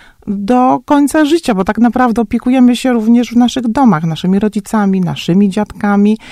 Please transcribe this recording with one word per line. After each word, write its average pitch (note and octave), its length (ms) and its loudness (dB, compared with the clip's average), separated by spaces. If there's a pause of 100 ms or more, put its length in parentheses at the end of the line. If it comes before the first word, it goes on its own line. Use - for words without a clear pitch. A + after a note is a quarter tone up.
(260)
do B3 580 0
końca D4 400 2
życia, C#4+ 300 0
bo F#3 100 -2
tak G#3+ 140 -4
naprawdę A#3+ 440 0
opiekujemy B3 540 2
się B3+ 160 -2
również A#3 380 0
w A#3 60 -4
naszych A#3+ 320 0
domach, G#3+ 360 2
naszymi F3+ 340 -2
rodzicami, G3+ 640 -2
naszymi F3 480 0
dziadkami G#3 720 0 (140)